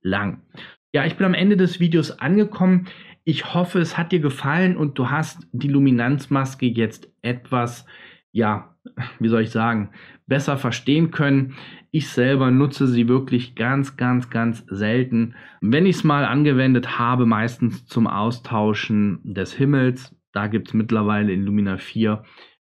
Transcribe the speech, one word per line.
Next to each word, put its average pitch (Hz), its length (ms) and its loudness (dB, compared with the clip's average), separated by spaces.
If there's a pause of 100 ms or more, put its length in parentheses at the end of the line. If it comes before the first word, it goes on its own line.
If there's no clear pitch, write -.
lang. 98 420 -4 (520)
Ja, 143 100 2
ich 165 120 -4
bin 190 100 0
am 185 80 2
Ende 190 240 2
des 175 220 2
Videos 165 400 0
angekommen. 185 680 2 (380)
Ich - 280 -2
hoffe, 175 280 0
es 165 180 -2
hat 170 140 -4
dir 175 80 2
gefallen 147 560 0
und 147 220 -4
du 123 120 -2
hast - 420 -4
die 143 160 -4
Luminanzmaske 135 960 0
jetzt 113 560 -2
etwas, 120 640 -4 (480)
ja, 107 440 -2 (420)
wie 113 100 0
soll 113 140 2
ich 110 80 -4
sagen, 113 400 -2 (360)
besser 139 300 0
verstehen 143 540 0
können. 139 440 0 (360)
Ich 151 180 -2
selber 131 420 2
nutze 135 360 2
sie 120 220 2
wirklich 127 480 0
ganz, 135 420 -2
ganz, 123 320 -2
ganz 113 380 -2
selten. 113 640 -2 (260)
Wenn 135 240 2
ich's 180 200 2
mal 143 200 2
angewendet 131 720 2
habe, 120 280 2
meistens 113 600 0
zum 113 200 0
Austauschen 107 1160 -2
des 95 300 -8
Himmels. 131 600 0 (180)
Da 104 160 -4
gibt's 107 260 -4
mittlerweile 104 580 0
in 98 120 -2
Lumina 101 340 -2
vier 107 440 -2 (480)